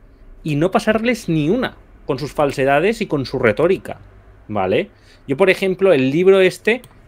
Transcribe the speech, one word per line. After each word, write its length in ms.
y 120
no 160
pasarles 580
ni 200
una 280
con 120
sus 160
falsedades 680
y 40
con 200
su 120
retórica, 640
¿vale? 420
Yo, 100
por 120
ejemplo, 440
el 160
libro 300
este, 420